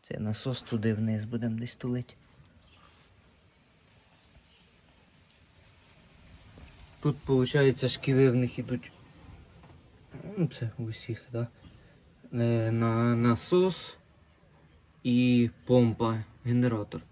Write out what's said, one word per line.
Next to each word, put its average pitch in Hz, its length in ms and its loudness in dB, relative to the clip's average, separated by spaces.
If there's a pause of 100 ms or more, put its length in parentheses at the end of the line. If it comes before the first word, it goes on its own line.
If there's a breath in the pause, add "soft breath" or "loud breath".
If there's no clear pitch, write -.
Цей - 120 -10
насос 110 420 -6
туди 113 320 -2
вниз 107 320 -2
будемо 113 340 -4
десь 120 160 -10
тулити. 123 380 -6 (4000)
Тут, 147 160 -2 (120)
виходить, 131 600 2
шківи 135 400 4
в 120 60 2
них 123 240 -2
ідуть. 123 320 -8 (1500)
Ну, 170 100 0
це - 300 -8
у 120 80 -8
всіх, 110 460 -10
да? 117 160 -4 (880 soft breath)
Е, 117 380 0
на 117 440 2
насос 165 840 0 (1040)
і 123 460 4 (160)
помпа, 113 580 4 (220)
генератор. 120 560 0 (100)